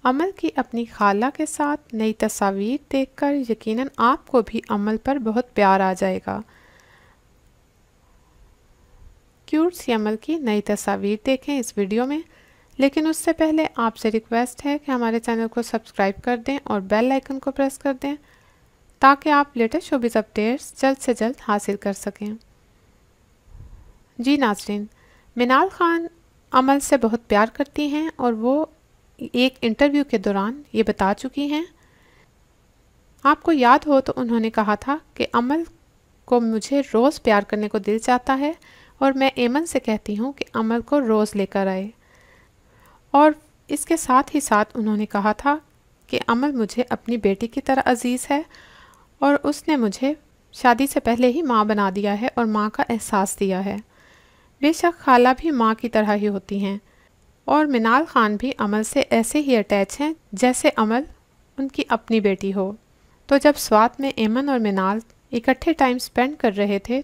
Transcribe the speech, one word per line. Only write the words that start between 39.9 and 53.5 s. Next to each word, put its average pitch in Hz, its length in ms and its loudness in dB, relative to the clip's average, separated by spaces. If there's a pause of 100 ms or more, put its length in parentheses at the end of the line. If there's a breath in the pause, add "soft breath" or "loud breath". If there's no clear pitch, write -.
हूँ 247 180 -4
कि - 120 -10 (120)
अमल 226 260 -2
को 294 180 0
रोज़ 214 360 0
लेकर 196 320 -2
आए। 190 220 -6 (1200 soft breath)
और 302 200 6 (340)
इसके 294 300 -2
साथ 262 360 2
ही 294 80 2
साथ 214 340 0
उन्होंने 214 300 -2
कहा 208 280 0
था 285 260 0 (480)
कि - 100 -2 (100)
अमल 254 260 0
मुझे 233 300 -2
अपनी - 340 -6
बेटी 202 300 0
की 277 140 -6
तरह 269 220 0
अजीज़ 247 460 0
है 294 140 0 (760 soft breath)
और 285 240 4
उसने 294 340 0
मुझे 254 380 -2 (380)
शादी 247 320 4
से 277 160 -2
पहले 240 260 2
ही 277 160 0
माँ 220 220 2
बना 208 240 0
दिया 202 240 -2
है 226 240 -2
और 233 80 0
माँ 214 240 0
का - 200 -2
एहसास 208 480 -2
दिया 190 220 -2